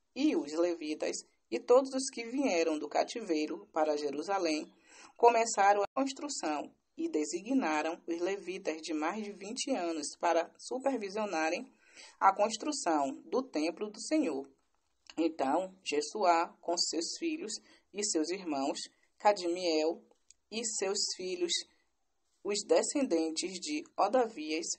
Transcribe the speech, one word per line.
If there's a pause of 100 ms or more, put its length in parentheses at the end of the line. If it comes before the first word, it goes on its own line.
(140)
e
os
levitas, (340)
e
todos
os
que
vieram
do
cativeiro
para
Jerusalém, (460)
começaram
a
construção (280)
e
designaram
os
levitas
de
mais
de
vinte
anos (120)
para
supervisionarem (480)
a
construção
do
templo
do
Senhor. (640)
Então, (120)
Jesuá, (100)
com
seus
filhos (400)
e
seus
irmãos, (400)
Cadmiel (480)
e
seus (160)
filhos, (920)
os
descendentes
de (120)
Odavias (140)